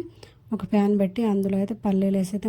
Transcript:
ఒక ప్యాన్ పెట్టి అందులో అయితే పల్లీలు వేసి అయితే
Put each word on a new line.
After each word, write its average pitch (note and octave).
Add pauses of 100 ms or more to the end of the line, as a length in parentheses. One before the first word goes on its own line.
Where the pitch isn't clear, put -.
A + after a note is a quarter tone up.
(540)
ఒక G3 (100)
ప్యాన్ G#3
పెట్టి G3 (100)
అందులో G3
అయితే G#3 (120)
పల్లీలు G3
వేసి F#3
అయితే G3+